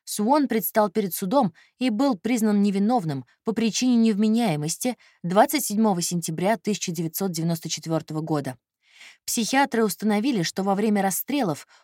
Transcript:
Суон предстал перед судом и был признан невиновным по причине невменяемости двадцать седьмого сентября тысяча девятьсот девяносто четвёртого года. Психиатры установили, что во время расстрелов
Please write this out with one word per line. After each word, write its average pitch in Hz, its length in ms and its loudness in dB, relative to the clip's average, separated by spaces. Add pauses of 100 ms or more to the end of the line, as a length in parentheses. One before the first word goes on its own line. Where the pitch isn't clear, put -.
Суон 262 440 0
предстал 220 440 0
перед 202 240 -2
судом 202 400 0 (240)
и 254 100 0
был 247 260 2
признан 214 460 0
невиновным 196 640 0 (180)
по 226 100 -2
причине 233 420 0
невменяемости 220 1040 0 (240)
двадцать 214 420 4
седьмого 208 380 2
сентября 175 540 -2
тысяча - 340 -4
девятьсот 170 400 -4
девяносто 165 380 -4
четвёртого 156 520 -4
года. 143 340 -4 (680)
Психиатры 247 580 0
установили, 208 600 0
что - 180 -4
во 196 140 2
время 208 260 2
расстрелов 196 680 -2 (160)